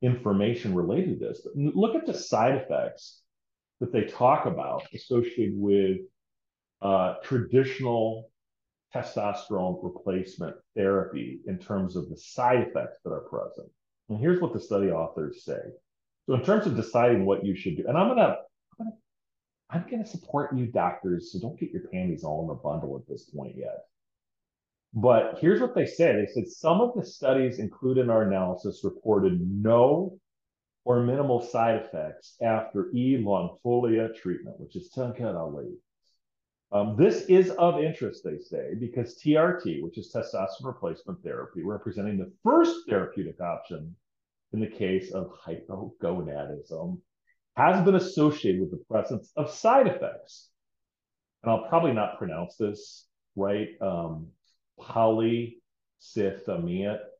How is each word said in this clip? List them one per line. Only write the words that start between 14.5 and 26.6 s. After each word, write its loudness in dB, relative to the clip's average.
the -6
study 0
authors -4
say. -6
So 2
in 0
terms 4
of 0
deciding 4
what 2
you -2
should -4
do, -6
and 0
I'm 4
gonna, 4
I'm -
gonna, -8
I'm -4
gonna -4
support -4
you 0
doctors, -2
so -6
don't -8
get -6
your -10
panties -4
all -4
in -6
a -6
bundle -6
at -16
this -12
point -12
yet. -10
But 4
here's 4
what -2
they 2
say. 2
They 0
said, -4
"Some 2